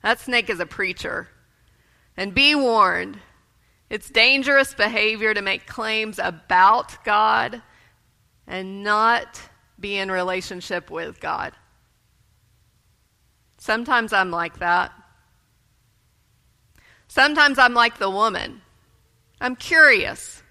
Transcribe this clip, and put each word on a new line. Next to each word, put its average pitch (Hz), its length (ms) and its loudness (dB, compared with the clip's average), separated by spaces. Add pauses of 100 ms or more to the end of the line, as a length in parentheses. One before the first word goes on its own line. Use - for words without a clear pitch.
That 220 160 -2
snake 240 300 -4
is 185 100 -6
a 175 60 -4
preacher. - 640 -8 (880)
And 190 160 -8
be 277 220 4
warned, 202 640 2 (680)
it's - 220 -12
dangerous 269 640 2
behavior 214 640 -2
to 202 80 -4
make 196 240 -6
claims 220 500 -6
about 185 880 2
God 214 580 0 (840)
and 190 360 -12
not 214 560 0 (400)
be 202 180 -6
in 196 120 -4
relationship 185 800 -6
with 160 300 -12
God. 156 340 -8 (2000)
Sometimes 233 520 -2
I'm 190 200 0
like 170 260 -6
that. 175 340 -2 (2250)
Sometimes 285 520 4
I'm 247 160 6
like 233 240 2
the 196 100 0
woman. 202 540 -2 (760)
I'm 254 160 -4
curious. - 960 2